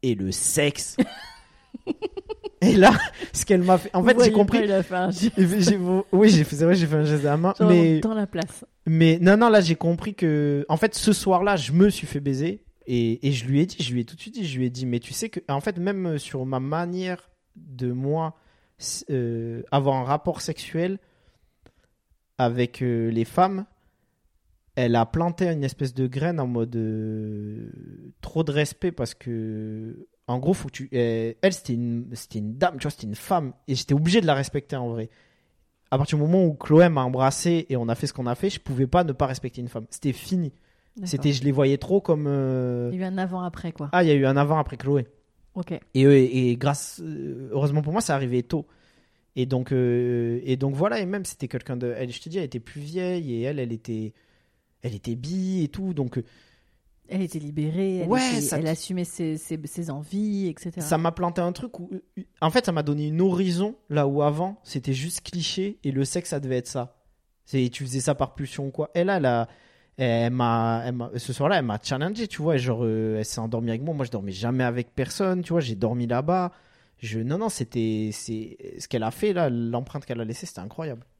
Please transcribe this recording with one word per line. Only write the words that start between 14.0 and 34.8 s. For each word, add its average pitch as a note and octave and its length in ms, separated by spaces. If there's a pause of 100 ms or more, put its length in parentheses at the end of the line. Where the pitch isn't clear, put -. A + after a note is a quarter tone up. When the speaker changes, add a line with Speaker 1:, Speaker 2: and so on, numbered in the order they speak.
Speaker 1:
ai A2+ 40
tout - 100
de - 60
suite A3 120
dit, A3 120
je C3+ 120
lui B2+ 80
ai B2 60
dit, B2+ 160
mais A#2+ 120
tu - 140
sais A3 160
que, - 100 (100)
en C#3 120
fait, F#3+ 160
même F3+ 400
sur C3 300
ma C3 120
manière F3 680 (260)
de B2+ 360
moi, D3 440 (440)
s-, - 320
euh, A#2 500 (100)
avoir C#3 240
un C3 80
rapport D3 380
sexuel F3 560 (1400)
avec, B2 440
euh, A#2 300
les A2+ 140
femmes, F#3+ 400 (1120)
elle A#2+ 200
a A#2 100
planté E3+ 420
une D#3 160
espèce C3+ 300
de B2+ 140
graine D3+ 320
en C3 80
mode, A#2 280
euh, A2 960 (520)
trop - 220
de D3+ 80
respect D3+ 400
parce B2 240
que, A2 920 (200)
en B2 120
gros, D3+ 140
faut E3+ 140
que - 60
tu, - 200
euh, A#2 480
elle, F#3+ 120
c'était - 200
une, A#2 400
c'était - 260
une A2 180
dame, F3 200
tu B2+ 60
vois, D3 80
c'était - 160
une G#2 80
femme D#3 380 (140)
et C3 80
j'étais - 180
obligé E3+ 280
de F3 60
la D3+ 80
respecter C#3 400
en B2 140